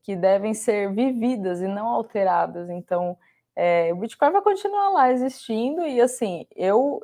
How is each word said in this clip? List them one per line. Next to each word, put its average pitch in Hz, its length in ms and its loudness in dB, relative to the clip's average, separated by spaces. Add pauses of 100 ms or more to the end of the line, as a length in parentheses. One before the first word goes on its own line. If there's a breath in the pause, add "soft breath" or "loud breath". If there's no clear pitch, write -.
que 196 140 -6
devem 196 360 2
ser 208 400 -2
vividas 226 720 -2
e 190 60 -2
não 202 180 -4
alteradas. 180 800 -2
Então, 175 480 -4 (380)
é, 170 380 2
o 175 40 -6
Bitcoin 233 360 0
vai 392 100 2
continuar 403 480 0
lá 269 220 4
existindo 254 720 -4
e, 254 140 0
assim, 233 540 0
eu, 226 500 0